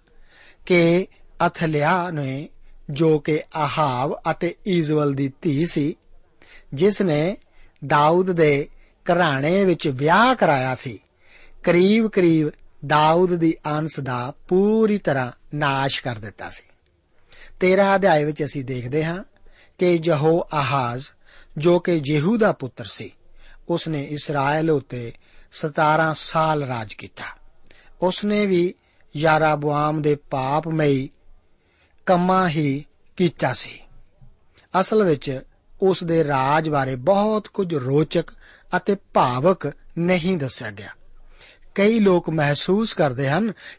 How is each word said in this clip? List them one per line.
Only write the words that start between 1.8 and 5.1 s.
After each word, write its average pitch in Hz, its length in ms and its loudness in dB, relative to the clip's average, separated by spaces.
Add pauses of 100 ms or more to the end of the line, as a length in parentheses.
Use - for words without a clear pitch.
ਨੇ, 143 400 -6 (400)
ਜੋ 156 300 2
ਕਿ 156 240 -2 (120)
ਆਹਾਬ 143 680 -2 (100)
ਅਤੇ 170 240 -4 (120)
ਈਜ਼ਬਲ 151 460 0